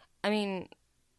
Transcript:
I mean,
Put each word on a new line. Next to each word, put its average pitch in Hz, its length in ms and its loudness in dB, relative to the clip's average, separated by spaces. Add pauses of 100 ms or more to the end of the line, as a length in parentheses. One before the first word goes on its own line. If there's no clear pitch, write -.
(240)
I 202 80 2
mean, 202 360 0 (520)